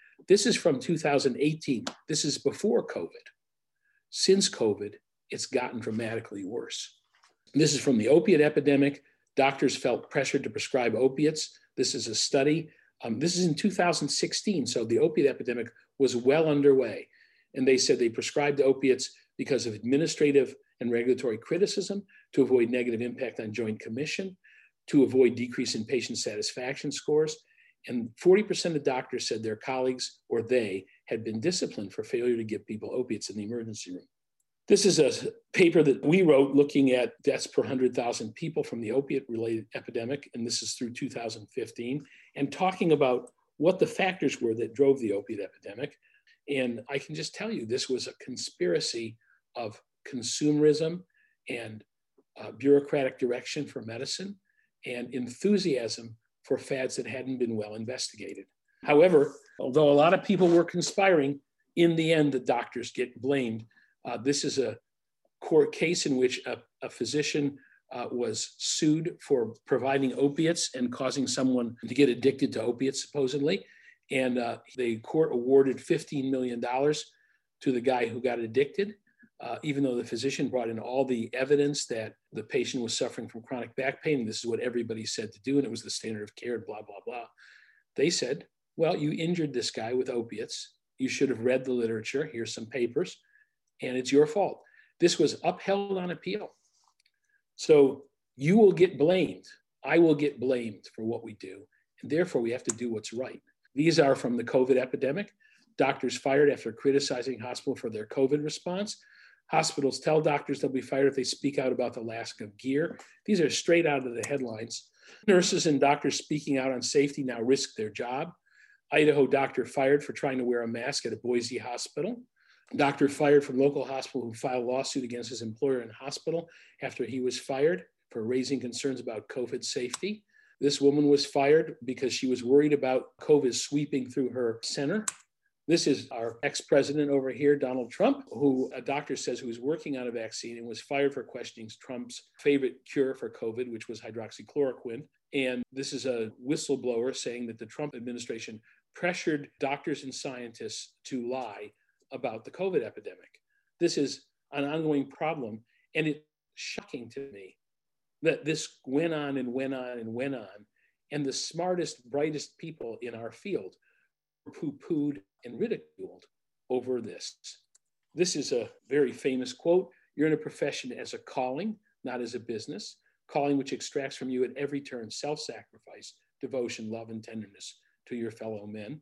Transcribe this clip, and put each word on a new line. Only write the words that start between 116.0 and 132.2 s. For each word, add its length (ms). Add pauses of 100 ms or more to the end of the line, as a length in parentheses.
speaking 400
out 140
on 100
safety 420
now 180
risk 340
their 140
job. 420 (600)
Idaho 360
doctor 380
fired 380
for 100
trying 260
to 40
wear 200
a 40
mask 380
at 80
a 40
Boise 400
hospital. 640 (540)
Doctor 340
fired 340
from 140
local 260
hospital 380
who 120
filed 320
lawsuit 380
against 260
his 120
employer 380
and 120
hospital 560 (360)
after 200
he 160
was 200
fired 460 (260)
for 120
raising 360
concerns 400
about 300
covid 340
safety. 600 (380)
This 200
woman 260
was 180
fired 600
because 280
she 140